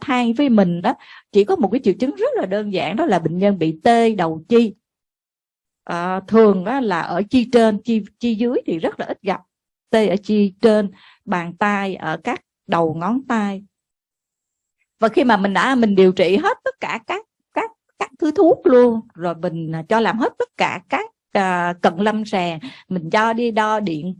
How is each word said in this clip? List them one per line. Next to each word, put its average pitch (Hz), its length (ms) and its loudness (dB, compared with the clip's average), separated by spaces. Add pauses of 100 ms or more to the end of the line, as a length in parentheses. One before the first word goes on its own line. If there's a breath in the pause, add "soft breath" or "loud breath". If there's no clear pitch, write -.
than 247 320 -2
với 285 160 0
mình 180 340 2
đó, 226 120 0 (380 loud breath)
chỉ 202 120 6
có 370 120 0
một 240 160 0
cái 254 120 0
triệu 185 100 2
chứng 262 220 -4
rất 480 200 -2
là 320 100 -2
đơn 208 260 -4
giản, 175 240 -4
đó 330 100 -2
là 202 120 2
bệnh 165 200 -4
nhân 202 200 0
bị 160 240 -2
tê 233 320 4
đầu 165 340 -4
chi. 233 260 2 (1080)
À, 180 440 -6
thường 202 360 4
á, 254 160 -4
là 196 200 -2
ở 175 300 -4
chi 247 220 2
trên, 220 320 4
chi, 226 180 -2 (180)
chi 240 140 -2
dưới 240 320 -2
thì 170 120 -4
rất 240 220 -6
là - 60 -10
ít - 160 -12
gặp. 196 180 -4 (500)
Tê 220 180 2
ở 175 140 -2
chi 208 380 0
trên, 214 300 2 (340 soft breath)
bàn 175 320 -6
tay, 196 380 -2
ở 156 300 -6
các 269 160 -6 (260)
đầu 165 280 0
ngón 196 340 -4
tay. 202 360 -4 (1400)
Và 220 80 2
khi 269 160 2
mà 233 120 4
mình 196 180 0
đã, 226 200 2
mình 226 200 2
điều 190 180 6
trị 185 240 2
hết 392 280 0
tất - 160 -8
cả - 260 -8
các, 392 160 -8 (320)
các, 440 160 -4 (280)
các - 200 -8
thứ 302 120 0
thuốc 339 360 4
luôn, 247 340 6 (140)
rồi 170 200 -6
mình, 165 380 -6
à, 160 160 -6
cho 220 120 2
làm 208 180 0
hết 294 200 -2
tất 494 180 -4
cả 156 320 -2
các, 415 220 -6 (220)
à, 180 500 -2
cận 175 140 2
lâm 214 280 -2
sàng, 175 340 -4 (300 loud breath)
mình 165 220 -6
cho 220 220 2
đi 233 180 -2
đo 214 300 0
điện 175 400 -6